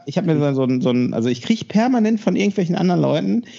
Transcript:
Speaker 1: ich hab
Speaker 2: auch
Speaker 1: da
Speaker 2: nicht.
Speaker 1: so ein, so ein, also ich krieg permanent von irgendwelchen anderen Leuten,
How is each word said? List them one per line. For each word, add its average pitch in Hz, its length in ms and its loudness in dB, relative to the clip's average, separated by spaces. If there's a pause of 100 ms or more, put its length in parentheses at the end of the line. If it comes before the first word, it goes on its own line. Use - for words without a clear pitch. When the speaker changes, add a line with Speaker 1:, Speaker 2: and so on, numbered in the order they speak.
Speaker 1:
ich 139 120 -6
hab 175 80 0
Speaker 2:
auch - 20 0
Speaker 1:
da 147 240 2
Speaker 2:
nicht. 135 40 0
Speaker 1:
so 135 80 2
ein, 127 180 0
so 127 100 2
ein, 123 220 0
also 117 160 0
ich 123 120 -2
krieg - 260 -8
permanent 226 540 2
von 180 140 0
irgendwelchen 196 400 0
anderen 175 260 2
Leuten, 190 420 0 (160)